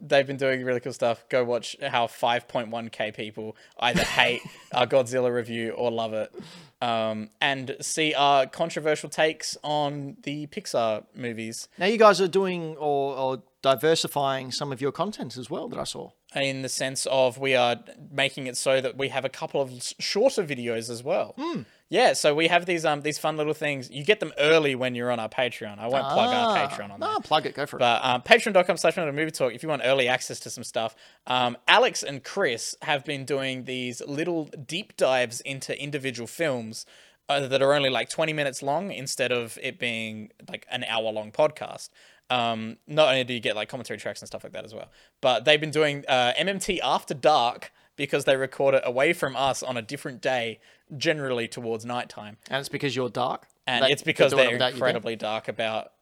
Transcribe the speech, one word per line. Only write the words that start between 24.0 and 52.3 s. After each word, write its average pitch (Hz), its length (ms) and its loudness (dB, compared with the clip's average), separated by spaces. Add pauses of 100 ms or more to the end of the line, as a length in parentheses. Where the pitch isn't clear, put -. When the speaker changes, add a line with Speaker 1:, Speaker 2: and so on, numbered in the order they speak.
Speaker 1:
get 214 160 4
them 160 180 -6
early 147 360 6
when 127 200 -2
you're 120 160 -2
on 120 80 2
our 110 120 -4
Patreon. 113 480 -4
I 110 80 -6
won't 135 200 0
plug 170 280 4
our 240 240 2
Speaker 2:
Ah. 139 100 0
Speaker 1:
Patreon - 220 -10
on - 100 -12
Speaker 2:
No, 415 120 -2
Speaker 1:
there. 440 80 -2
Speaker 2:
plug 151 260 2
it. 127 80 -8
Go 139 100 -4
for - 120 -8
it. 135 40 0
Speaker 1:
But, 120 240 4
um, 127 160 2
patreon 226 320 6
dot 180 140 6
com 175 100 2
slash 165 200 2
millennial 151 220 -2
movie 160 120 0
talk, 127 240 -2
if 123 80 -14
you 156 80 -6
want 139 160 -2
early 131 200 4
access 123 340 -2
to 113 100 -12
some 120 140 -12
stuff. 113 300 -6 (320)
Um, 123 300 0 (100)
Alex 196 360 6
and 139 200 -8
Chris 139 600 -2
have 143 240 -2
been 139 180 -6
doing 135 400 -4
these 127 380 -6
little 156 480 -4 (160)
deep - 320 -10
dives 127 420 0
into 139 420 -8
individual 131 440 -6
films, 120 580 -4 (460)
uh, 139 180 -2
that 135 140 2
are 139 100 6
only, 143 160 4
like, 120 220 0
twenty 156 240 -2
minutes 143 280 -2
long 156 300 -2
instead 123 400 -2
of 117 300 -4
it 127 160 -6
being, 110 520 -6 (160)
like, 104 240 -12
an 123 140 -6
hour-long 110 480 -4
podcast. - 560 -2 (400)
Um, 117 480 -2 (100)
not 151 220 4
only 131 160 2
do 123 80 -6
you 117 80 -4
get, 110 160 0
like, 107 140 -6
commentary 117 280 -10
tracks 104 220 -10
and 104 60 -16
stuff - 180 -12
like - 80 -16
that 98 140 -12
as 110 80 -18
well, - 160 -16 (320)
but 120 240 2
they've 151 140 6
been 156 100 -6
doing, 143 360 0
uh, 127 300 2
M 175 140 -2
M 196 80 -4
T 175 240 -4
After 156 320 -2
Dark 139 580 2 (240)
because 139 300 -2
they 135 100 6
record 135 380 2
it 131 100 4
away 131 300 2
from 139 200 -4
us 131 280 0
on 127 140 -6
a 117 60 -6
different 139 380 -10
day, 117 400 -2 (360)
generally 131 520 0
towards 113 360 -6
nighttime. 120 520 -8 (120)